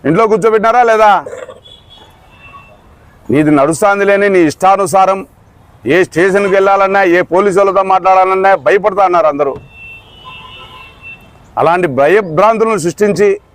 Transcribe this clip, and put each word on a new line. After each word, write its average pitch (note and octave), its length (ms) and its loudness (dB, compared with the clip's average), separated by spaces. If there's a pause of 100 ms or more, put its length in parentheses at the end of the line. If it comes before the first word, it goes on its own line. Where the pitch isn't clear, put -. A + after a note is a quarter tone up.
ఇంట్లో F3+ 220 0
కూర్చోబెట్టినారా A3 560 0
లేదా? G#3+ 420 2 (2000)
నీది D3+ 200 0
నడుస్తాంది E3 540 0
లేని G3+ 240 0
నీ F#3+ 100 2
ఇష్టానుసారం F#3+ 880 0 (600)
ఏ E3+ 180 2
స్టేషన్కి F#3+ 500 -2
వెళ్ళాలన్నా, G3 480 2
ఏ F3+ 200 2
పోలీసు F#3 360 0
వాళ్ళతో G3 240 2
మాట్లాడాలన్నా F#3+ 720 2
భయపడతా F#3+ 500 0
అన్నారు F3 220 0
అందరూ. C#3+ 300 -2 (2000)
అలాంటి E3+ 280 -2
భయభ్రాంతులను F#3+ 920 0
సృష్టించి G3 600 -2 (140)